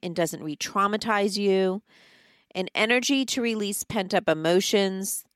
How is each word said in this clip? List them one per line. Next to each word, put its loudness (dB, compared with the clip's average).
and -6
doesn't -2
re-traumatize 0
you, 2
and -6
energy 2
to -4
release -2
pent-up 0
emotions, 0